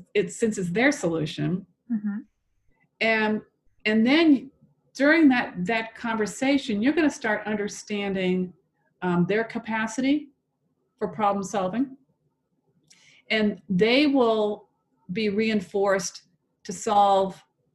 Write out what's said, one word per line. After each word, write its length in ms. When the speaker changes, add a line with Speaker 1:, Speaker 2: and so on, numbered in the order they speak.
Speaker 1:
it's, 260
since 180
it's 140
their 200
solution. 720
Speaker 2:
Mm-hmm. 260
Speaker 1:
And, 400
and 200
then 460
during 360
that, 240
that 300
conversation, 840
you're 120
gonna 160
start 380
understanding, 1040
um, 260
their 160
capacity 880
for 80
problem 360
solving. 540
And 360
they 400
will 640
be 180
reinforced 920
to 80
solve 680